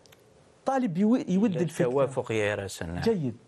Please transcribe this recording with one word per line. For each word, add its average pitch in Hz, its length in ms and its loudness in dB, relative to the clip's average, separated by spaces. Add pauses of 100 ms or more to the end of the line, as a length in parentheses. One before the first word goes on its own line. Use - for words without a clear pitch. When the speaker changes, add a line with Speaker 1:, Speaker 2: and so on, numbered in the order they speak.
(680)
Speaker 1:
طالب 247 320 0
يو-، 214 300 4
يود 190 240 2
Speaker 2:
لا 165 80 -2
Speaker 1:
الفكرة. - 240 0
Speaker 2:
توافق 131 480 0
يا 104 220 2
راسل، 98 320 -8
نعم. 85 140 -6
Speaker 1:
جيد، 156 360 -2 (120)